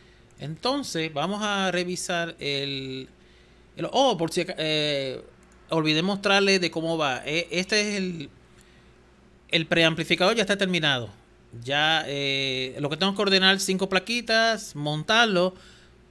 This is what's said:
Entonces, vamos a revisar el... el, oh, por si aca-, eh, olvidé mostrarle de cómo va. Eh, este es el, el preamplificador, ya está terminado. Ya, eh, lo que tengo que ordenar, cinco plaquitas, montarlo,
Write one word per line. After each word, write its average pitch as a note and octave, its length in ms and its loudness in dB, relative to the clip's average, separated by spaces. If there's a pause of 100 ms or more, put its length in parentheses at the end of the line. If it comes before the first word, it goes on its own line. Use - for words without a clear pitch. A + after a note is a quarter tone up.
(380)
Entonces, D#3+ 720 -4
vamos F3+ 300 -2
a G3 300 0
revisar F3 680 -4
el... C3+ 680 -6 (680)
el, D#3+ 140 -4
oh, B3 260 4
por E3 160 -2
si F3+ 100 0
aca-, D#3+ 160 -4
eh, D3+ 600 0 (500)
olvidé D#3 320 2
mostrarle G3 580 4
de E3 100 0
cómo E3 260 -2
va. C#3 300 0
Eh, E3 240 -2
este F#3+ 300 0
es G#3 160 -2
el, F3+ 340 -4 (1200)
el E3 160 0
preamplificador, E3 680 2
ya A3+ 80 0
está G3 160 0
terminado. D#3 520 0 (520)
Ya, D3+ 460 2
eh, C3+ 720 -2
lo C#3+ 100 -2
que D#3 60 -4
tengo G3 180 0
que G#3+ 80 0
ordenar, F#3+ 380 4
cinco F#3+ 280 -2
plaquitas, A3+ 840 0
montarlo, F3+ 800 2 (560)